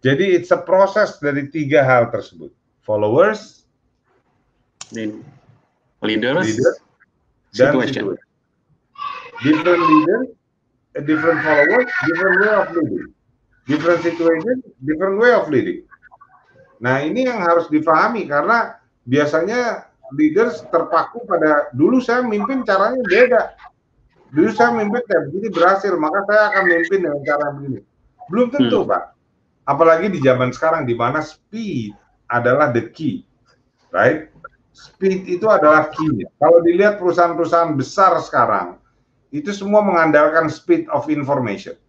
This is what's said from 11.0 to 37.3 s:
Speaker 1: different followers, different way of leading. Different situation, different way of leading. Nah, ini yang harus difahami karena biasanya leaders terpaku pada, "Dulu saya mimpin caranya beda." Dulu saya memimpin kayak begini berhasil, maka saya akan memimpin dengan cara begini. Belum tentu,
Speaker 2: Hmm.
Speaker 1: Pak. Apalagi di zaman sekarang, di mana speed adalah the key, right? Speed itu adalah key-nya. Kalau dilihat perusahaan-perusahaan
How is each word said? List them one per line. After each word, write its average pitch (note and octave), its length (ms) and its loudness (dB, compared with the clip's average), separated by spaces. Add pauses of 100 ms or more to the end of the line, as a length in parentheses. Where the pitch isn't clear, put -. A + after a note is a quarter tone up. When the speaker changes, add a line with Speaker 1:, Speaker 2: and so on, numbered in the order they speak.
Speaker 1:
different D#3 400 0
followers, D#3 460 2 (180)
different F3 340 0
way G#3+ 140 2
of F#3+ 140 0 (100)
leading. - 300 -6 (580)
Different D#3+ 400 0
situation, E3 500 0 (300)
different F3+ 320 -2
way A#3+ 160 4
of D#3+ 160 0
leading. G#2+ 300 -2 (960)
Nah, C3 240 -2
ini G3+ 240 -2
yang A#3 160 -4
harus E3+ 260 2
difahami D#3+ 640 0
karena F3+ 500 -2 (240)
biasanya D#3+ 840 -2 (240)
leaders D#3 560 0
terpaku E3+ 580 -2
pada, D#3 460 0
"Dulu F#3+ 260 2
saya A#3+ 240 0
mimpin A3+ 400 -4
caranya G#3+ 460 0
beda." A3+ 320 4 (920)
Dulu F3 160 2
saya A#3+ 240 2
memimpin A3+ 320 -4
kayak G3 240 0
begini G3+ 240 -6
berhasil, F#3+ 400 2
maka E3 320 -2
saya G#3 240 4
akan G3 160 0
memimpin E3+ 400 0
dengan C#3+ 160 -4
cara D3 320 -2
begini. C#3 260 -10 (540)
Belum A#3+ 160 2
tentu, A#3+ 320 0
Speaker 2:
Hmm. - 80 -4
Speaker 1:
Pak. F2+ 140 -2 (600)
Apalagi E3 460 2
di E3+ 100 -6
zaman B2+ 300 2
sekarang, D#3+ 400 -2
di A#2 80 -2
mana B2+ 240 -2
speed D#3 720 -10 (340)
adalah B2 460 0
the A2+ 180 -2
key, C3+ 320 -8 (720)
right? C3 400 0 (400)
Speed F#3+ 560 -4
itu F3+ 160 -4
adalah E3+ 480 4
key-nya. C3+ 340 -4 (140)
Kalau E3 240 6
dilihat G3+ 320 2
perusahaan-perusahaan E3+ 800 0